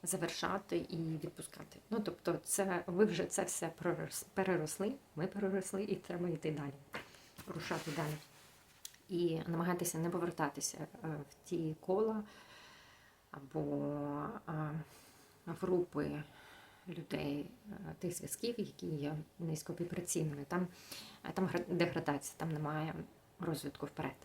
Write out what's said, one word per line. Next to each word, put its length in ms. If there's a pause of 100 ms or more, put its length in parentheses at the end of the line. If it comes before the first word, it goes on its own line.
завершати 720
і 200
відпускати. 800 (120)
Ну, 100
тобто, 440
це, 420
ви 180
вже 200
це 180
все 280 (120)
пророс-, 520
переросли, 580 (240)
ми 100
переросли, 560
і 140
треба 320
йти 220
далі, 520 (520)
рушати 420
далі. 180 (920)
І 380
намагатися 520
не 120
повертатися, 680
е, 300 (220)
в 180
ті 320
кола 440 (1040)
або, 300 (840)
а, 240 (760)
в 140
групи 600 (680)
людей, 640 (200)
е, 280
тих 180
зв'язків, 420
які 280
є 300 (220)
низьковібраційними. 1080
Там, 220 (580)
е, 100
там 120
гра-, 220
деградація, 680
там 160
немає 420 (460)
розвитку 460
вперед. 380